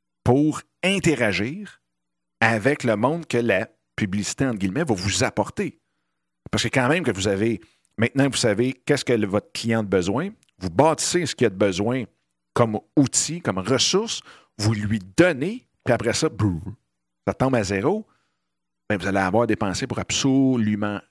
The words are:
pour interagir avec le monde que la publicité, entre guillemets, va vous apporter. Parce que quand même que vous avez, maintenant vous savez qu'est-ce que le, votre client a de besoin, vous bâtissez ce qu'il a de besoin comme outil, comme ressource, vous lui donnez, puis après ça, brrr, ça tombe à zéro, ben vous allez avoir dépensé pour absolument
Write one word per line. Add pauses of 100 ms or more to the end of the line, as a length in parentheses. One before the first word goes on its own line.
(240)
pour (220)
interagir (600)
avec
le
monde
que
la (280)
publicité,
entre
guillemets,
va
vous
apporter. (720)
Parce
que
quand
même
que
vous
avez, (360)
maintenant
vous
savez (120)
qu'est-ce
que
le,
votre
client
a
de
besoin, (280)
vous
bâtissez
ce
qu'il
a
de
besoin (500)
comme (180)
outil,
comme
ressource, (360)
vous
lui (160)
donnez, (180)
puis
après
ça,
brrr, (640)
ça
tombe
à
zéro, (840)
ben
vous
allez
avoir
dépensé
pour
absolument (100)